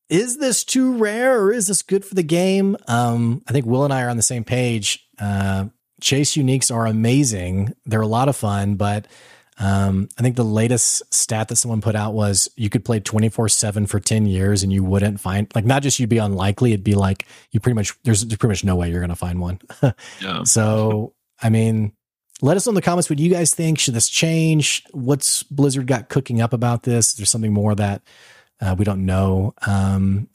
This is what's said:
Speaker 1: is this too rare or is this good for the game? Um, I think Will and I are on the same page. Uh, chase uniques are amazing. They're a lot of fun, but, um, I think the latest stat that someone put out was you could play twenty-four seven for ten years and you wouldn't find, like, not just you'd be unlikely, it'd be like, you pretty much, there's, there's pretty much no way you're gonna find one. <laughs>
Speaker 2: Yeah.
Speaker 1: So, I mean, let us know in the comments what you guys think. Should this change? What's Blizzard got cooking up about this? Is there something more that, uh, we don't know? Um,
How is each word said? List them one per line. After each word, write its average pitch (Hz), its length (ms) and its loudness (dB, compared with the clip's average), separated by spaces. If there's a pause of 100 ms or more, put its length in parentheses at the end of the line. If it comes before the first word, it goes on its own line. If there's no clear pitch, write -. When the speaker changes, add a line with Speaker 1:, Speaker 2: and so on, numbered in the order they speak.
Speaker 1:
is 240 300 0
this 262 260 -2
too 262 320 0
rare 226 440 0
or 196 120 4
is 226 160 -2
this 196 140 -2
good 196 220 -2
for - 100 -12
the 185 80 2
game? 190 540 2 (120)
Um, 120 580 0
I - 60 -6
think 131 140 0
Will 127 180 2
and 139 80 0
I 131 100 -2
are 120 60 -2
on 120 80 -2
the 113 60 -2
same 120 200 -2
page. 120 640 -2 (140)
Uh, 98 460 -2 (340)
chase 139 340 0
uniques 131 400 0
are 113 120 0
amazing. 110 880 0 (120)
They're 110 140 0
a 110 60 0
lot 120 220 0
of 139 80 0
fun, 101 400 -2
but, 101 300 -2 (520)
um, 98 500 0 (100)
I 120 40 -4
think 123 140 0
the 123 80 2
latest 110 580 0 (100)
stat 110 360 -2
that 120 80 -6
someone 113 260 -2
put 104 120 0
out 107 200 -4
was 104 420 0
you 107 140 -2
could 113 140 0
play 113 140 0
twenty-four 107 520 0
seven 104 360 -2
for 101 140 -2
ten 107 240 0
years 95 380 2
and 95 100 0
you 95 100 2
wouldn't 98 380 0
find, 98 340 -2
like, 110 120 0
not 135 160 2
just 135 180 -2
you'd 117 80 0
be 113 100 2
unlikely, 101 540 0
it'd 101 100 -2
be 101 120 2
like, 98 320 0 (240)
you 113 100 -2
pretty 123 140 0
much, 104 180 -2 (120)
there's, 113 200 2
there's 113 140 -6
pretty 120 140 2
much 92 120 -4
no 95 120 2
way 87 140 -2
you're 87 120 -2
gonna 87 120 -4
find 90 260 -6
one. 90 200 -6 (220)
<laughs> 127 120 2 (280)
Speaker 2:
Yeah. 90 220 -6
Speaker 1:
So, 110 680 0 (300)
I 113 80 2
mean, 110 420 2 (500)
let 147 140 4
us 190 100 -2
know 247 40 0
in 214 40 0
the 180 80 0
comments 175 280 0
what 147 80 -2
you 165 120 2
guys 175 240 0
think. 160 240 0
Should - 160 0
this 117 140 0
change? 160 720 0 (100)
What's 139 520 -2
Blizzard 139 420 0
got 123 220 -2
cooking 120 320 0
up 117 140 0
about 117 300 0
this? 117 260 2
Is - 80 -6
there 98 80 -6
something 110 260 0
more 104 220 2
that, 101 260 -2 (640)
uh, 92 160 0
we 101 80 2
don't 95 180 0
know? 95 500 2 (120)
Um, 98 680 0